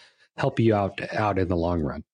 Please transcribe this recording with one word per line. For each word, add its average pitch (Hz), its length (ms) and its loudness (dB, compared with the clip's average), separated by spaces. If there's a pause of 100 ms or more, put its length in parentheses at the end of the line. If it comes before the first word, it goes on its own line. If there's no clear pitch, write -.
(360)
help - 240 0
you 113 140 4
out, 98 260 -2 (140)
out 101 240 0
in 92 100 0
the 90 80 0
long 85 240 0
run. 71 340 -6